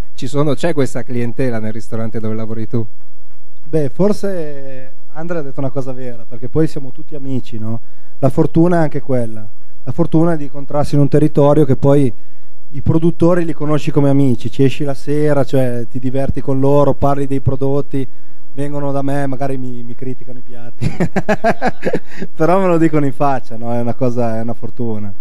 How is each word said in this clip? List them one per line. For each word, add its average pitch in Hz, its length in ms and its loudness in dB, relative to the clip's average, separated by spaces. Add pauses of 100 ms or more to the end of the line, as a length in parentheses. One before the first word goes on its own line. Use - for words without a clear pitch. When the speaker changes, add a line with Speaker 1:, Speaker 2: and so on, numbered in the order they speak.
(140)
Speaker 1:
ci 135 140 0
sono, 143 260 0
c'è 170 200 0
questa 131 300 0
clientela 120 560 0
nel 107 120 -2
ristorante 113 480 0
dove 110 160 0
lavori 110 320 -2
tu? 117 180 0 (760)
Speaker 2:
Beh, 151 260 0
forse 151 1000 0 (220)
Andrea 170 260 -2
ha 151 40 -2
detto 139 180 0
una 135 80 0
cosa 131 240 -2
vera, 123 340 -2
perché 120 220 0
poi 156 180 2
siamo 139 240 0
tutti - 240 0
amici, 135 420 0
no? 113 220 0 (400)
La 131 100 2
fortuna 165 500 2
è - 20 2
anche 147 200 0
quella, 113 460 0 (360)
la - 100 0
fortuna 165 420 2
di 151 80 0
incontrarsi 143 520 0
in 143 60 4
un 143 60 2
territorio 147 560 2
che 131 140 2
poi 139 340 2 (600)
i 143 100 0
produttori 170 640 2
li 160 80 0
conosci 147 380 0
come 143 180 2
amici, 135 420 2
ci 139 140 2
esci 135 180 0
la 143 100 -2
sera, 147 520 0
cioè 123 440 0
ti 131 100 0
diverti 131 420 0
con 135 180 0
loro, 139 340 2
parli 139 320 0
dei 139 140 0
prodotti, 135 640 -2 (500)
vengono 143 360 -2
da 139 100 0
me, 139 260 0
magari 135 300 0
mi, 123 260 0
mi 120 120 0
criticano 127 440 0
i - 20 0
piatti, 120 500 0
<laughs> - 1400 0
però 165 240 2
me 190 80 0
lo 170 100 0
dicono 156 280 0
in 135 80 0
faccia, 135 440 0
no? 117 160 -2
È 120 60 0
una 120 140 0
cosa, 120 440 0
è 113 40 -2
una 117 120 -2
fortuna 110 680 -2